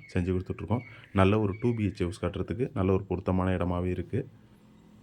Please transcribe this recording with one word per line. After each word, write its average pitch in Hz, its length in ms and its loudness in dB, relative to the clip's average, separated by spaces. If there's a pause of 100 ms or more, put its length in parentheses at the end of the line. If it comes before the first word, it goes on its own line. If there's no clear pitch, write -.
(140)
செஞ்சு 90 220 0
கொடுத்துட்ருக்கோம். 92 480 -4 (380)
நல்ல 98 240 6
ஒரு 98 160 -4
டூ 120 180 2
பி 104 80 0
ஹெச் 90 180 -2
ஹவுஸ் 87 200 -6
கட்டுறதுக்கு 87 420 -4 (100)
நல்ல 92 200 4
ஒரு 95 120 -4
பொருத்தமான 92 480 0
இடமாவே 90 380 0
இருக்கு. 90 260 -4 (800)